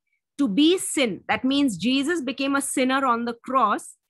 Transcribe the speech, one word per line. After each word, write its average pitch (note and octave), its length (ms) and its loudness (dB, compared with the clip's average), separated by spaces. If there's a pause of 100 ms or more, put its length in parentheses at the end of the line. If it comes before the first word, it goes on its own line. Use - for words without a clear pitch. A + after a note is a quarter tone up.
(380)
to C#4+ 100 0
be D4 300 4
sin." B3 500 -4
That G#3+ 160 -2
means C4+ 320 2
Jesus C4+ 460 0
became C4+ 340 -4
a C#4 60 0
sinner C4+ 440 0
on A#3+ 200 0
the A#3+ 80 -4
cross, B3 640 -2 (120)